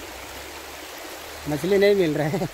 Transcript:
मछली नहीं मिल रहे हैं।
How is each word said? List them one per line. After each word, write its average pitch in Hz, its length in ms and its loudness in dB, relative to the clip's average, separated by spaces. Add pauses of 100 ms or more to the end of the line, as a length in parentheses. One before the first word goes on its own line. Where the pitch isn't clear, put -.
(1500)
मछली 160 280 2
नहीं 202 180 8
मिल 170 180 4
रहे 147 160 2
हैं। 180 240 0